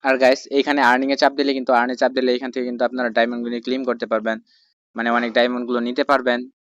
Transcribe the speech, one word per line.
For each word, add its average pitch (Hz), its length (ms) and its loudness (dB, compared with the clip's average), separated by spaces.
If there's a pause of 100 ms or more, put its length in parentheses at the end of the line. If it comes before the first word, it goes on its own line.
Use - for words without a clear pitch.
আর 135 140 2
গাইস, 131 240 4 (100)
এইখানে 143 320 0
আর্নিং 127 280 4
এ 135 60 0
চাপ 139 180 2
দিলে 139 180 0
কিন্তু, 131 200 -2
আর্নিং 123 200 2
এ 120 60 -10
চাপ 127 140 2
দিলে 127 200 0
এখান 127 180 -4
থেকে 123 140 -4
কিন্তু 123 200 -4
আপনারা 123 240 -2
ডায়মন্ড 117 340 0
গুলো 120 200 -6
ক্লেম 131 200 -4
করতে 120 240 -4
পারবেন, 110 300 -2 (580)
মানে 117 160 -2
অনেক 120 220 0
ডায়মন্ড 123 320 2
গুলো 120 140 -2
নিতে 120 260 -2
পারবেন। 127 340 0 (240)